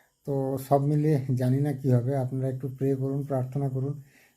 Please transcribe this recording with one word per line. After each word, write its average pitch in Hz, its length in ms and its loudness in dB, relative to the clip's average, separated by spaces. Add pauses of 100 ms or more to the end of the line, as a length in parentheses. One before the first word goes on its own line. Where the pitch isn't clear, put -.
(240)
তো 135 340 -2 (100)
সব 139 160 4
মিলিয়ে 147 500 2
জানি 127 260 2
না 143 120 0
কী 131 180 0
হবে, 123 260 4
আপনারা 131 320 -2
একটু 131 200 -6
প্রে 135 260 -2
করুন, 135 320 -4
প্রার্থনা 135 420 -2
করুন 131 340 -4 (340)